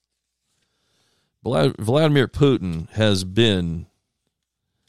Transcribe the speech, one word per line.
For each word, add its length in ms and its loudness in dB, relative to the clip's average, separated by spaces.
Vla-, 360 -2
Vladimir 480 2
Putin 640 0
has 320 0
been 640 -2